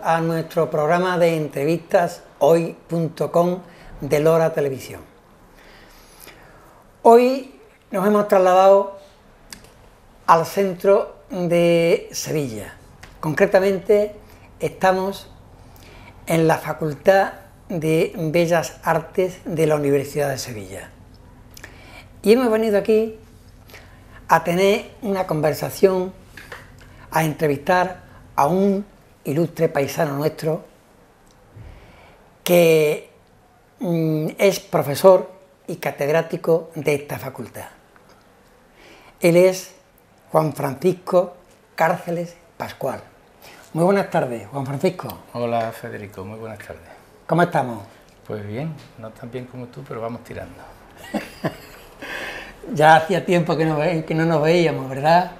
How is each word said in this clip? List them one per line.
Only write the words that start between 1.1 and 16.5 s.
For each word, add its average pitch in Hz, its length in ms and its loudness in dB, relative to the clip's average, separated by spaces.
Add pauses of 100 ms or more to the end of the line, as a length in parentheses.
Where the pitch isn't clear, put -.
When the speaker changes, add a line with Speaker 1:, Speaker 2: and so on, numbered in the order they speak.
Speaker 1:
de 165 180 4
entrevistas 160 840 -2 (180)
hoy 165 360 4 (120)
punto 160 440 -4
com 180 280 0 (400)
de 147 200 0
Lora 160 340 4
Televisión. 131 480 -6 (2000)
Hoy 247 560 4 (320)
nos 190 140 -2
hemos 208 220 2
trasladado 196 720 4 (1300)
al 165 180 4
centro 196 720 0 (140)
de 170 840 2
Sevilla. 135 640 -8 (440)
Concretamente, 190 960 2 (440)
estamos 190 680 -2 (1000)
en 165 200 2
la 160 100 2